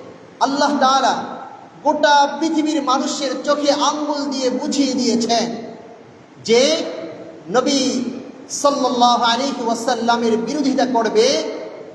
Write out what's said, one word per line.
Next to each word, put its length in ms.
আল্লাহ 260
তাআলা 300
গোটা 300
পৃথিবীর 400
মানুষের 400
চোখে 240
আঙ্গুল 320
দিয়ে 140
বুঝিয়ে 400
দিয়েছেন 480
যে 140
নবী 240
সাল্লাল্লাহু 720
আলাইহি 340
ওয়াসাল্লামের 680
বিরোধিতা 400
করবে, 300